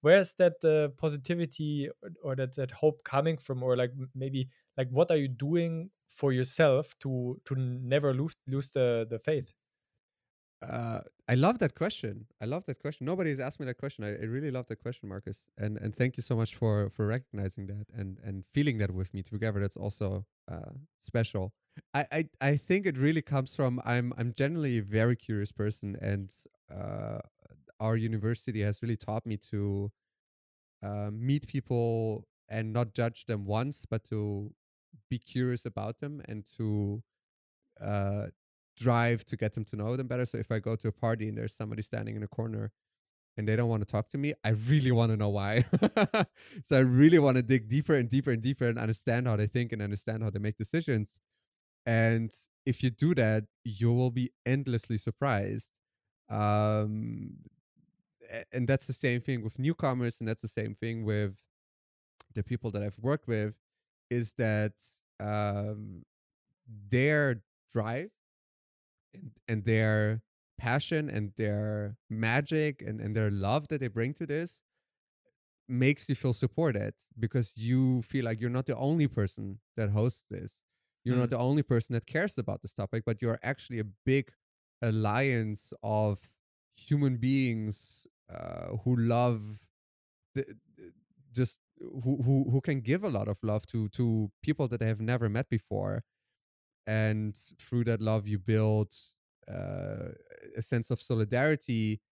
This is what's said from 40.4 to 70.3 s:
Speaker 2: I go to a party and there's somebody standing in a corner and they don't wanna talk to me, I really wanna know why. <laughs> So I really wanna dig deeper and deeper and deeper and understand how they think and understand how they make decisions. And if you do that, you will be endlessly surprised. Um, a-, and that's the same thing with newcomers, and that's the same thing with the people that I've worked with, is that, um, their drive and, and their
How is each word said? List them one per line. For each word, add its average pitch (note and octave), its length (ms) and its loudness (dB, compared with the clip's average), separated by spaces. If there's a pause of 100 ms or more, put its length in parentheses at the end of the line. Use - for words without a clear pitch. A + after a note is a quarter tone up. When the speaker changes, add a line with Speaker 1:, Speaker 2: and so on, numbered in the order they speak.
Speaker 2:
I A2+ 80 0
go A2 180 -2
to A2 120 -2
a G#2 40 -2
party A2 360 -2
and G#2+ 80 -4
there's A2 180 -6
somebody G#2+ 280 -6
standing A2 340 -6
in G#2 60 -6
a G#2 60 -8
corner A2 440 -6 (640)
and G#2+ 120 -2
they A2 80 4
don't A#2+ 120 2
wanna A2 160 0
talk G#2+ 260 -2
to C#3 80 -6
me, D3 160 -2 (100)
I G#2+ 60 2
really B2+ 420 4
wanna A2+ 240 4
know G#2 140 2
why. G2+ 340 2 (480)
<laughs> G#3+ 140 4 (380)
So C#3+ 140 4
I - 20 10
really C3+ 380 10
wanna C3 240 6
dig A#2 260 2
deeper D3 280 2
and B2 120 2
deeper C3 240 2
and A2+ 100 0
deeper B2+ 260 0
and A#2 100 0
understand A#2 480 0
how A2+ 100 2
they G#2 100 2
think A#2+ 260 0
and G#2+ 100 -4
understand G#2 400 -4
how G#2+ 80 0
they F#2 80 -4
make G#2 180 -2
decisions. A2+ 640 -2 (680)
And A2+ 460 2 (340)
if B2+ 160 0
you B2+ 80 2
do D3+ 260 2
that, A2 280 4 (200)
you A2+ 280 2
will B2 180 4
be B2 220 -4 (140)
endlessly B2 500 0
surprised. G#2+ 840 -2 (500)
Um, G#2+ 1080 0 (920)
a-, A2+ 220 -12
and B2 160 -2
that's C3+ 180 2
the C3 80 -6
same B2 260 0
thing A#2+ 220 -4
with G#2+ 160 -8
newcomers, C3 600 0
and A2+ 80 -4
that's A2 140 -4
the A2+ 60 -6
same A2 260 -6
thing A2+ 300 -6
with G#2 320 0 (960)
the G#2 80 -4
people A#2 300 -4
that G2+ 100 -4
I've G#2 160 -8
worked C3+ 300 -2
with, G#2+ 280 -2 (540)
is A#2+ 240 -2
that, G#2+ 400 0 (460)
um, G#2 840 -4 (840)
their C3 540 2 (300)
drive A#2+ 380 -4 (1040)
and, C3 180 -16 (160)
and G#2+ 160 -2
their A2 580 2 (360)